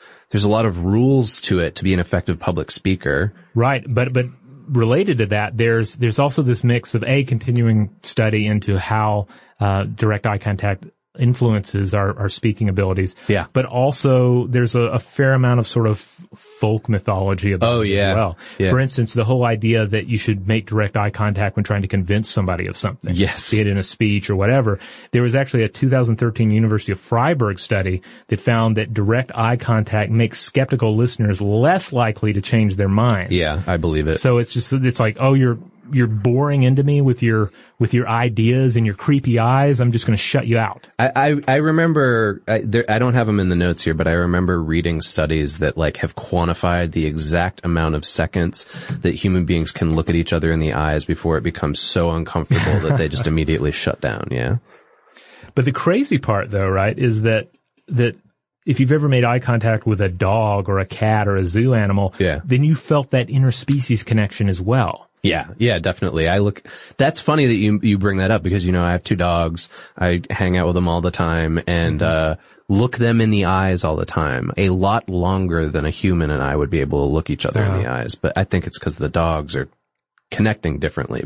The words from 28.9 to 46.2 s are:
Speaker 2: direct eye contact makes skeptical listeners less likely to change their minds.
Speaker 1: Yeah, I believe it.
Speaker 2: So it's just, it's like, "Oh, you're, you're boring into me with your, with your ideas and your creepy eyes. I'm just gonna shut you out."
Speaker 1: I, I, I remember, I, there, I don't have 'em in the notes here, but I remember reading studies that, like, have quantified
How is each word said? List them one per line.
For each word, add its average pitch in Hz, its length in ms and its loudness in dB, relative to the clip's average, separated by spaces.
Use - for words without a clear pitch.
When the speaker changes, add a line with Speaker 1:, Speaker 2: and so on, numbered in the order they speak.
Speaker 2:
direct 110 420 0
eye 117 220 0
contact 107 540 0
makes 113 280 0
skeptical 117 560 0
listeners 107 460 0
less 123 500 2
likely 113 420 0
to 98 80 -2
change 107 360 2
their 101 120 2
minds. 101 440 2
Speaker 1:
Yeah, 82 340 0
I 90 100 0
believe 78 300 0
it. 80 120 0
Speaker 2:
So 123 180 2
it's 120 160 -2
just, - 180 -4
it's 127 280 0
like, 107 200 0
"Oh, 135 140 4
you're, 127 260 2
you're 127 160 2
boring 127 560 0
into 135 200 4
me 143 180 2
with 131 200 2
your, 110 300 2
with 117 140 2
your 127 140 2
ideas 117 720 2
and 113 80 2
your 104 100 -2
creepy 127 440 0
eyes. 131 420 2
I'm 120 100 2
just 113 140 -2
gonna 110 120 2
shut 117 300 -2
you 117 100 2
out." 110 300 -4
Speaker 1:
I, 127 180 2
I, 143 320 2
I 131 100 4
remember, 151 920 2
I, 107 120 2
there, 113 300 0
I 107 100 2
don't 123 160 2
have 117 120 2
'em 104 120 2
in 92 100 2
the 87 60 2
notes 87 260 0
here, 82 120 0
but 80 140 0
I 82 60 2
remember 87 480 0
reading 82 400 0
studies 78 560 -2
that, 76 200 -2
like, 78 200 -2
have - 180 -6
quantified 87 760 -2